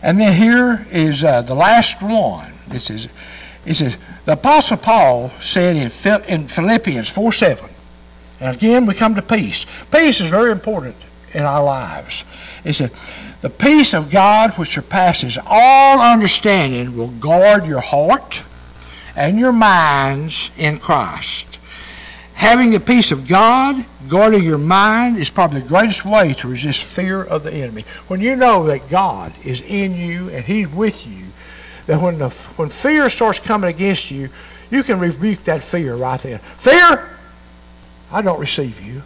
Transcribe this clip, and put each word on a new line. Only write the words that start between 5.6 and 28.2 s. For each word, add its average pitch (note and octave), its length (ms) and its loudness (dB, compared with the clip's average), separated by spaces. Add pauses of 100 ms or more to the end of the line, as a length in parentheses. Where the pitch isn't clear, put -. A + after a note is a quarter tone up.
in B2 120 -4
Phil-, G3+ 380 -2
in D#3 200 -4
Philippians E3+ 640 -2
four A3 240 -2
seven, - 360 -2 (680)
and C3 160 -6
again A#3 300 2
we G3 80 0
come A3 220 0
to G3+ 80 -4
peace. G3 420 -4 (260)
Peace D4 300 2
is E3 80 -4
very A3 220 2
important F3 440 -6 (360)
in D3+ 120 -4
our C#3+ 200 0
lives. B2 600 -6 (400)
It D3+ 100 -4
said, B2+ 180 -4 (500)
"The - 80 -6
peace C#4+ 460 4
of D3+ 160 -4
God G#3 480 4
which D#3 160 -6
surpasses E3+ 680 -2
all C4+ 560 6
understanding F#3 960 2
will A#2 120 -6
guard E3+ 580 2
your C#3+ 160 -4
heart D#3 600 -2 (720)
and E3 240 -2
your B3+ 140 2
minds D#3 1000 2
in D3+ 220 -4
Christ." - 800 -6 (800)
Having A#3 360 4
the G#3 100 2
peace B3 320 2
of C3+ 160 -10
God, B3 560 2 (240)
guarding G3+ 340 4
your D#3+ 140 0
mind, G#3 600 2
is D#3+ 120 -4
probably D3 320 -2
the B2 80 -14
greatest G3 340 0
way F#3+ 300 2
to B2+ 160 -8
resist C3 340 -4
fear F#3 400 -6
of E3 200 -4
the D#3+ 100 -10
enemy. A#2 320 -10 (240)
When F#3 100 -4
you B3 160 0